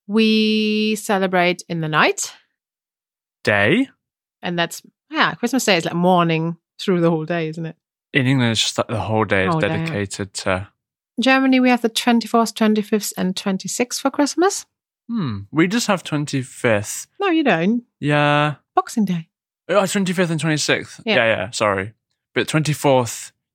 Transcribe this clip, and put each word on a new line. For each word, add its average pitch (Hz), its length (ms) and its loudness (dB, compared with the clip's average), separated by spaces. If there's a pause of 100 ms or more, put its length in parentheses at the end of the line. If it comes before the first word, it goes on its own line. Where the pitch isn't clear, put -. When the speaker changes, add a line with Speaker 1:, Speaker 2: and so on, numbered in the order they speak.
Speaker 1:
We 214 880 2
celebrate 185 720 0
in 170 140 -4
the 156 80 -4
night. 190 440 0 (1080)
Speaker 2:
Day. 120 460 2 (520)
Speaker 1:
And 180 160 -6
that's, 170 240 -4 (280)
yeah, 277 260 0
Christmas 240 300 -2
Day 196 120 4
is, 165 80 -2
like, 165 100 -6
morning 170 600 2 (220)
through 180 220 0
the 170 80 4
whole 156 160 -2
day, 170 240 -4
isn't 165 160 -10
it? 160 100 -10 (380)
Speaker 2:
In 131 140 2
England, 127 240 2
it's 107 100 0
just - 140 -4
that - 120 -2
the 113 120 -4
whole 110 260 0
day 95 200 0
is 175 60 0
Speaker 1:
Whole 160 100 0
day. 101 80 0
Speaker 2:
dedicated 101 640 -6
to 95 340 -4 (500)
Speaker 1:
In 247 60 -4
Germany, 262 360 4
we 254 100 4
have 247 120 2
the 233 80 0
twenty-fourth, 226 640 0
twenty-fifth, 214 640 0
and 185 180 -2
twenty-sixth 196 640 -4
for 269 100 0
Christmas. 311 540 0 (440)
Speaker 2:
Hmm. 139 320 -4 (100)
We 160 160 2
just 233 200 -2
have 190 160 0
twenty-fifth. 123 1040 -2 (120)
Speaker 1:
No, 403 80 0
you 320 160 2
don't. 214 400 2 (160)
Speaker 2:
Yeah. 147 560 2 (200)
Speaker 1:
Boxing 349 300 0
Day. 175 240 -4 (400)
Speaker 2:
Oh, 196 160 4
twenty-fifth 185 440 0
and 160 100 -2
twenty-sixth. 151 640 -2
Speaker 1:
Yeah. 220 100 0
Speaker 2:
Yeah, 120 100 4
yeah, 113 260 0
sorry. 104 420 0 (400)
But - 140 0
twenty-fourth, 139 840 0 (240)